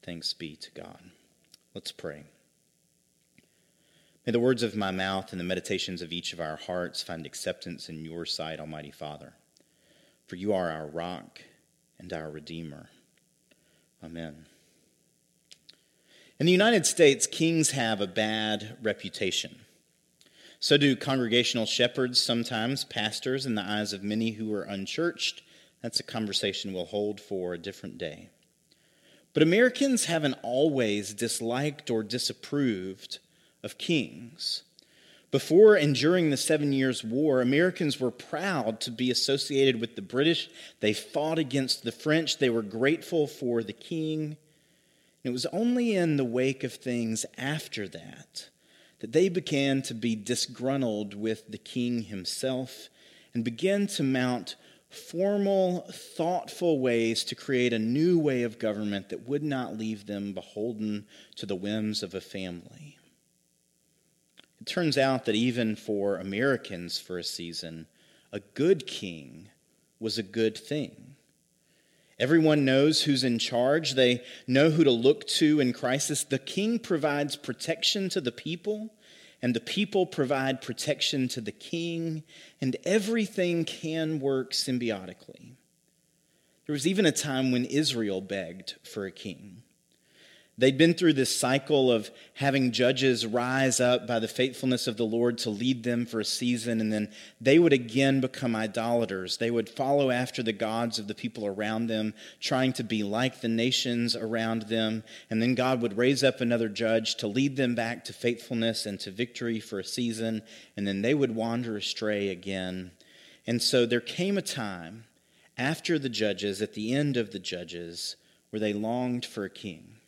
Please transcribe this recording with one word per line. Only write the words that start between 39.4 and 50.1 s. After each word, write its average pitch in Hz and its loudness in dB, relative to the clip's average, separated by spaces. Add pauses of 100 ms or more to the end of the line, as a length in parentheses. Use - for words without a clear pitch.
with 117 -6
the 101 -8
British. 143 0 (300)
They 107 2
fought 156 -2
against 135 -2
the 117 -4
French. 151 0
They 131 4
were 113 0
grateful 139 0
for 120 -2
the 104 -6
king. 156 -4
And 151 -8 (880)
it 123 -2
was 127 -4
only 233 2
in 175 4
the 139 2
wake 127 0
of 127 -4
things 117 -4 (120)
after 127 -6
that - -16 (520)
that 113 -10
they 170 6
began 139 0
to 135 -8
be 113 -2